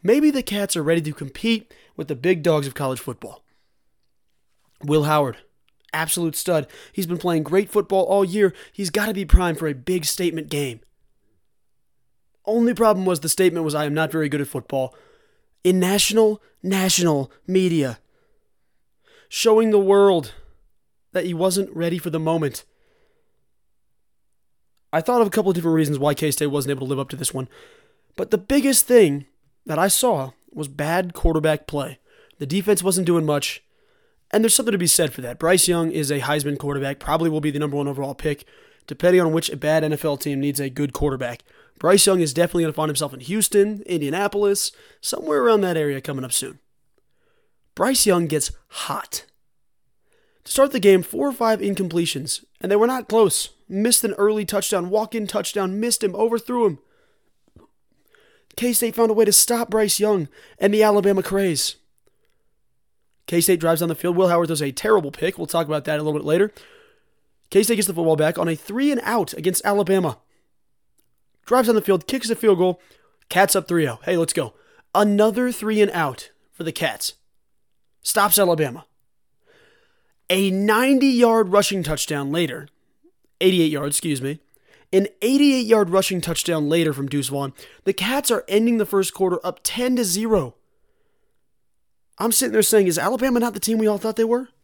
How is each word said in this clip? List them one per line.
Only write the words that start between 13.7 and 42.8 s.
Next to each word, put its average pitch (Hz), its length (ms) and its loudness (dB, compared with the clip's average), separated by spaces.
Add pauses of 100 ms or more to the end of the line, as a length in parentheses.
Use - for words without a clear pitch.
"I 151 100 -2
am 147 100 -4
not 160 180 -2
very 156 160 -2
good 143 120 -2
at 139 60 -4
football." 131 480 -6 (680)
In 185 160 4
national, 208 600 2 (220)
national 175 680 0 (160)
media, 165 500 0 (1300)
showing 220 440 4
the 208 80 6
world 196 520 4 (800)
that 175 120 -4
he 180 80 -4
wasn't 185 420 -2
ready 170 220 -2
for 170 140 -6
the 160 100 -4
moment. 160 460 -2 (2250)
I 160 80 0
thought 240 220 2
of 214 40 4
a 196 40 -4
couple 196 180 0
of 190 60 2
different 165 220 0
reasons 147 220 0
why 143 140 0
K-State 147 360 -2
wasn't 139 240 -4
able 131 140 -6
to 131 40 -6
live 135 80 -2
up 135 100 -6
to 143 80 -12
this - 160 -6
one. 131 160 -8 (680)
But 190 140 -6
the 214 60 2
biggest 269 480 2
thing 156 400 6 (400)
that 156 140 -4
I 185 100 2
saw 165 440 0 (200)
was 151 160 -10
bad 160 460 -4
quarterback 156 520 0
play. 139 340 -10 (360)
The 151 80 -8
defense 190 380 0
wasn't 185 240 0
doing 170 180 2
much, 147 400 -4 (640)
and 220 140 2
there's 226 100 2
something 233 180 0
to 196 60 0
be 175 80 0
said 156 280 0
for 131 80 -12
that. 123 160 -12
Bryce 175 280 2
Young 170 240 0
is 147 200 -4
a 143 100 -2
Heisman 143 380 -4
quarterback, 139 400 -4
probably 160 320 -2
will 156 100 -2
be 151 100 -2
the 143 100 -4
number 147 180 -4
one 143 100 -4
overall 139 260 -8
pick, 147 300 -6 (420)
depending 180 360 4
on 165 100 2
which 160 260 -2
bad 151 260 0
N 151 100 0
F 147 100 -8
L 147 140 -2
team 143 200 -4
needs 139 220 -2
a 139 80 -4
good 135 240 -4
quarterback. 131 520 -4 (340)
Bryce 190 260 4
Young 185 160 2
is 147 140 -2
definitely 170 300 0
gonna 156 100 -4
find 156 160 -2